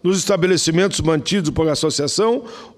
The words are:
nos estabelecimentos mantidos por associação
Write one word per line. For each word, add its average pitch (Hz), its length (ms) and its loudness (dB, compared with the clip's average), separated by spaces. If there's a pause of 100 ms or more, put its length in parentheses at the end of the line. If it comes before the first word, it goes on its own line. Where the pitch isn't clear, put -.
nos 185 160 2
estabelecimentos 180 800 2
mantidos 160 500 0
por 160 180 0
associação 156 760 0 (340)